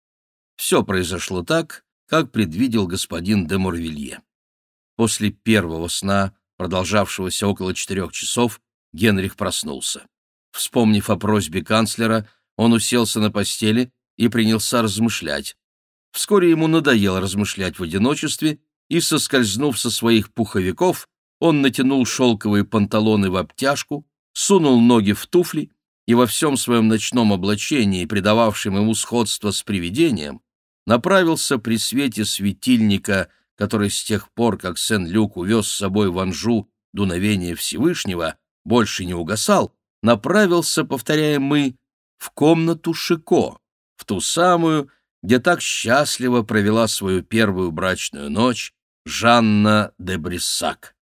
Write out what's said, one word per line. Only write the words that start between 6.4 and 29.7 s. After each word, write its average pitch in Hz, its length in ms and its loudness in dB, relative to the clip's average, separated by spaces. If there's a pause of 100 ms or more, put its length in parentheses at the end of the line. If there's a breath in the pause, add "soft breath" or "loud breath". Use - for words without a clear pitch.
продолжавшегося 92 880 -2
около 92 280 -2
четырёх 92 380 -6
часов, - 480 -4 (320)
Генрих 98 440 0
проснулся. 78 640 -6 (480)
Вспомнив 107 600 2
о 101 60 0
просьбе 95 460 -2
канцлера, 110 640 -2 (280 soft breath)
он 117 160 4
уселся 113 480 0
на 107 100 2
постели 110 640 -2 (240)
и 117 120 2
принялся 113 540 0
размышлять. 95 760 -4 (540)
Вскоре 185 400 2
ему 160 160 2
надоело 120 540 2
размышлять 95 580 -4
в 92 60 -6
одиночестве, 147 720 -2 (300)
и, 165 120 0
соскользнув 131 800 0
со 117 120 -4
своих 113 420 2
пуховиков, 107 760 -2 (320)
он 156 220 2
натянул 131 420 2
шёлковые 107 600 2
панталоны 107 640 0
в 90 60 -2
обтяжку, 139 720 -4 (260)
сунул 151 480 4
ноги 113 320 6
в - 140 -6
туфли 165 440 0 (360)
и 117 80 2
во 120 120 4
всём 139 300 -2
своём 113 320 2
ночном 110 440 2
облачении, 98 760 0
придававшем 104 720 0
ему 107 180 2
сходство 107 580 -2
с - 100 -6
привидением, 95 800 -2 (460)